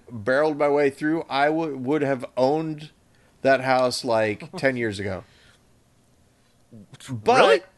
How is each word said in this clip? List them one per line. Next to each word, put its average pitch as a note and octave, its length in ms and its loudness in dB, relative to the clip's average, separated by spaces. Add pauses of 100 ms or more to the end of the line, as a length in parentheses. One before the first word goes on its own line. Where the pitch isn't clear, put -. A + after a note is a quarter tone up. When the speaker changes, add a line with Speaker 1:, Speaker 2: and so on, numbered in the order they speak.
(100)
Speaker 1:
barreled C3+ 460 -2
my D3 140 2
way C#3+ 180 2
through, D#3 400 -4
I C#3 200 0
w-, D#3 280 -4
would C3 240 -2
have C3+ 240 -2 (140)
owned D3+ 500 0 (540)
that C3+ 180 4
house, B2+ 420 0
like, A2+ 500 0
Speaker 2:
<laughs> F#3+ 40 -14
Speaker 1:
ten C3+ 220 -2
years A2 200 -4
ago. G2 260 -8 (1900)
But E3 300 2
Speaker 2:
Really? - 200 6 (180)